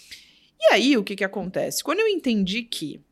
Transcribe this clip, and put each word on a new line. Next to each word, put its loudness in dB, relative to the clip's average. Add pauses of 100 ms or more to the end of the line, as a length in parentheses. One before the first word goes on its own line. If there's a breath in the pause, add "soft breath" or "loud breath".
(580 loud breath)
E 6
aí, 4
o 2
que -8
que -4
acontece? -4
Quando -2
eu 2
entendi 0
que -10 (120)